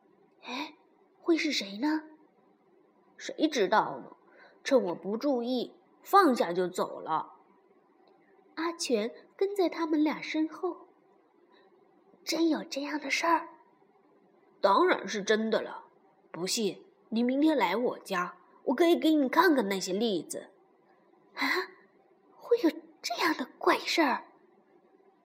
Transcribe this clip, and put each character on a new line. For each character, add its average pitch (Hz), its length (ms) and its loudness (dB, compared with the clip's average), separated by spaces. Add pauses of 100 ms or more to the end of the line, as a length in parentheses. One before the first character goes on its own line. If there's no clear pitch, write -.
(440)
”“哎， 269 300 -10 (460)
会 330 160 2
是 294 160 -2
谁 202 260 -6
呢 302 260 -2 (1120)
？”“谁 - 320 -4
知 240 180 0
道 175 380 0
呢？ - 120 -20 (460)
趁 262 220 4
我 170 100 -4
不 196 220 -6
注 254 260 -2
意， 240 320 -4 (280)
放 349 340 6
下 180 160 -2
就 180 160 0
走 - 320 -6
了。” 147 340 -6 (1200)
阿 330 180 -2
全 233 400 -2 (240)
跟 392 180 -2
在 359 140 2
他 320 180 -4
们 311 160 2
俩 302 180 0
身 311 280 -2
后。 - 400 -8 (1400)
“真 330 240 0
有 247 160 0
这 - 180 -8
样 294 160 -6
的 277 120 -8
事 - 160 -2
儿 330 220 2 (1120)
？”“当 233 260 6
然 - 200 0
是 202 160 -6
真 220 280 2
的 208 120 0
了。 - 220 -12 (460)
不 170 160 -8
信， 190 380 -4 (240)
你 226 140 -2
明 262 180 0
天 311 160 4
来 185 180 2
我 233 240 -2
家， - 380 -6 (280)
我 277 100 0
可 339 120 4
以 339 120 6
给 311 160 2
你 285 140 2
看 330 260 4
看 226 140 0
那 196 120 -2
些 185 120 -6
栗 202 300 -2
子。 - 280 -14 (840)
”“啊？ 269 120 -4 (880)
会 - 220 0
有 320 120 4 (320)
这 - 140 -6
样 320 200 2
的 269 100 -6 (120)
怪 - 200 4
事 - 240 0
儿？” 254 220 0 (1000)